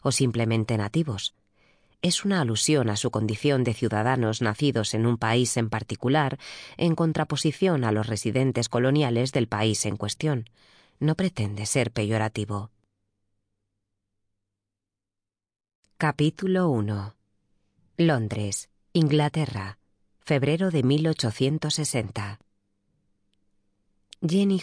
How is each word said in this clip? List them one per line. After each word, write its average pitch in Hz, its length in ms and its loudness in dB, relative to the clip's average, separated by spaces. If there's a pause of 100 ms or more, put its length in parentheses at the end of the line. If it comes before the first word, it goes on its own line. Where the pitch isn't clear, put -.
o 135 80 2
simplemente 113 640 2
nativos. 107 560 -2 (720)
Es 180 220 0
una 196 160 2
alusión 120 480 2
a 104 60 0
su 120 160 -2
condición 113 520 0
de 120 120 0
ciudadanos 110 640 0
nacidos 117 540 0
en 110 100 2
un 120 140 2
país 117 360 0
en 113 140 0
particular, 127 720 -2 (380)
en 165 180 2
contraposición 156 880 0
a 113 80 0
los 107 160 0
residentes 120 640 0
coloniales 127 640 2
del 120 140 0
país 107 380 0
en 104 120 -4
cuestión. 117 520 -4 (500)
No 151 140 2
pretende 107 540 -4
ser 117 240 0
peyorativo. 107 800 -2 (3250)
Capítulo 175 720 0
uno. 104 480 -2 (800)
Londres, 110 720 0 (220)
Inglaterra, 147 840 0 (440)
febrero 160 500 2
de 156 100 2
mil 143 260 4
ochocientos 151 680 -2
sesenta. 107 640 -4 (1900)
Jenny 190 360 2